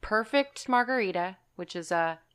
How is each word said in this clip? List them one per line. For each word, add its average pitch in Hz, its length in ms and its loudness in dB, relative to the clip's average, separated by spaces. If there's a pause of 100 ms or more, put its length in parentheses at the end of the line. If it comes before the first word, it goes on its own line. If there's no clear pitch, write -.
perfect 269 680 0
margarita, 214 680 0 (180)
which 175 200 -10
is 170 160 -6
a 165 280 2 (160)